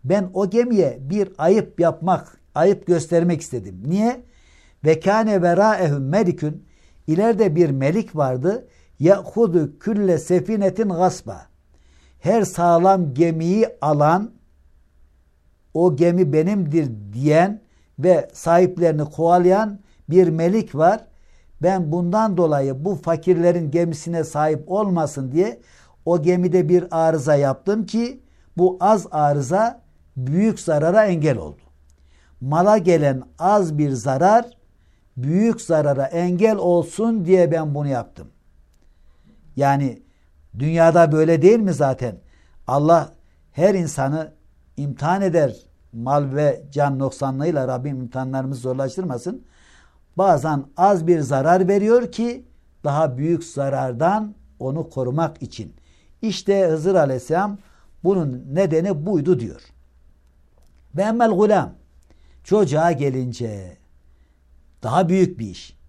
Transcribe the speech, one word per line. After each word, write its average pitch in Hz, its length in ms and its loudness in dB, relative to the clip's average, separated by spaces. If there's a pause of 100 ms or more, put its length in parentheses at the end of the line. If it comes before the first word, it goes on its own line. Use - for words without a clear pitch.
Ben 185 300 -2
o 190 160 -2
gemiye 208 500 0
bir 185 380 -4
ayıp 180 420 0
yapmak, 165 600 -2 (140)
ayıp 190 320 0
göstermek 170 540 0
istedim. 98 460 -12
Niye? 226 360 -2 (640)
Ve 156 160 4
kâne 208 420 2
verâehum 175 680 2
melikün. 175 600 -2 (380)
İleride 190 500 0
bir 165 140 2
melik 143 460 -2
vardı. 143 520 -2 (300)
Ye'hudu 180 800 2
külle 202 400 0
sefinetin 196 680 -2
gasba. 170 580 -4 (720)
Her 214 240 0
sağlam 175 720 2
gemiyi 170 540 0 (120)
alan, 156 580 0 (1400)
"O 165 220 2
gemi 175 360 2
benimdir." 160 580 0 (220)
diyen 196 500 2 (360)
ve 165 340 2
sahiplerini 170 720 2
kovalayan 180 760 2 (300)
bir 180 180 6
melik 170 460 -2
var. 170 320 2 (560)
Ben 175 300 0
bundan 180 440 -2
dolayı 143 480 0
bu 196 100 -2
fakirlerin 170 760 0
gemisine 170 540 -4
sahip 151 460 -4
olmasın 165 640 -2
diye 196 280 -2 (440)
o 165 180 0
gemide 180 460 2
bir 180 220 4
arıza 160 440 0
yaptım 143 520 -2
ki 233 360 -6 (340)
bu 180 240 2
az 202 300 2
arıza 151 720 0 (340)
büyük 165 440 0
zarara 165 440 2
engel 156 340 0
oldu. 76 240 -14 (760)
Mala 170 380 2
gelen 151 440 2 (160)
az 175 400 0
bir 147 120 0
zarar 139 540 2 (720)
büyük 196 440 0
zarara 143 440 0
engel 180 520 0
olsun 180 680 -2
diye 175 280 4
ben 156 220 -2
bunu 147 140 -4
yaptım. 123 400 -8 (1300)
Yani 139 460 0 (560)
dünyada 165 540 4
böyle 156 300 2
değil 220 180 6
mi 190 120 -2
zaten? 131 460 -2 (480)
Allah 151 460 2 (400)
her 190 220 2
insanı 156 580 -4 (440)
imtihan 147 460 -4
eder. 160 460 0 (240)
Mal 135 420 -2
ve 143 360 0
can 143 280 -2
noksanlığıyla 135 720 -4
Rabbim 131 320 -6
imtihanlarımızı 131 600 -8
zorlaştırmasın. 135 840 -6 (680)
Bazen 156 480 0 (120)
az 180 300 2
bir 170 140 4
zarar 151 480 2
veriyor 220 440 2
ki 240 340 -6 (380)
daha 143 340 -2
büyük 165 260 -2
zarardan 139 880 -4 (240)
onu 127 320 -6
korumak 139 520 -4
için. 110 320 -16 (480)
İşte 196 440 0
Hızır 165 280 0
aleyhisselam 165 640 0 (460)
bunun 139 500 -2
nedeni 165 520 0
buydu 165 340 0
diyor. 110 200 -12 (1400)
Ve 180 60 -2
emmel 226 280 2
gulam, 202 440 2 (680)
çocuğa 170 480 2
gelince 123 840 -6 (1040)
daha 160 260 0
büyük 180 300 2
bir 113 80 -8
iş. - 320 -18 (100)